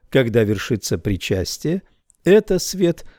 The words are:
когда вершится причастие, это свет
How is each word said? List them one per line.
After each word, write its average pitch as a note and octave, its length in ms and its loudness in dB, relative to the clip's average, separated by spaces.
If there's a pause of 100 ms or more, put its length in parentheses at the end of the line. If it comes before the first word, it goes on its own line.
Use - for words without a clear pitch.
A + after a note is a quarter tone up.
когда A#2 340 2
вершится G#2 540 -2
причастие, G2+ 840 -4 (420)
это G3 340 4
свет F3 460 -2 (140)